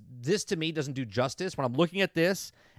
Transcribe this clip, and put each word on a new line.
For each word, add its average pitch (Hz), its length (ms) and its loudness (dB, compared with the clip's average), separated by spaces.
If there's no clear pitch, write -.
this 165 260 0
to 185 120 -2
me 160 160 -2
doesn't 143 200 -2
do 127 120 -4
justice. 131 520 -2
When 139 80 0
I'm 120 80 0
looking 175 280 2
at 185 120 0
this, 175 380 0